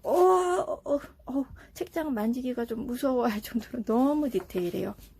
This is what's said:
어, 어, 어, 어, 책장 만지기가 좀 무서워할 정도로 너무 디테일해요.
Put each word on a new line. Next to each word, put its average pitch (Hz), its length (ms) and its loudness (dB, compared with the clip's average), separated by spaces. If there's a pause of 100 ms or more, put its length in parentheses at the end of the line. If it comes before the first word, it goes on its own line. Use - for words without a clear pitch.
어, - 80 -2
어, 359 720 4
어, 285 160 0 (260)
어, 262 180 -2 (300)
책장 311 400 -4
만지기가 240 520 -2
좀 233 200 -6
무서워할 247 560 0
정도로 233 400 -6
너무 277 480 2
디테일해요. 190 640 -4 (260)